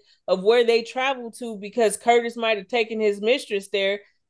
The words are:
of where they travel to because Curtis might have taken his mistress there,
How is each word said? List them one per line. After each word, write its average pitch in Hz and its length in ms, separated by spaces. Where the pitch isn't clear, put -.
of 185 160
where 233 200
they 233 200
travel 247 560
to 226 180
because 202 400
Curtis 233 400
might 226 220
have 190 80
taken 226 320
his 208 200
mistress 214 500
there, 196 320